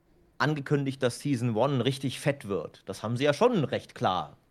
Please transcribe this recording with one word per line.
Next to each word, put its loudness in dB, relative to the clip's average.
angekündigt, 0
dass 0
Season 0
one 2
richtig -2
fett -2
wird. -6
Das -10
haben -2
sie 0
ja 4
schon 4
recht -6
klar -2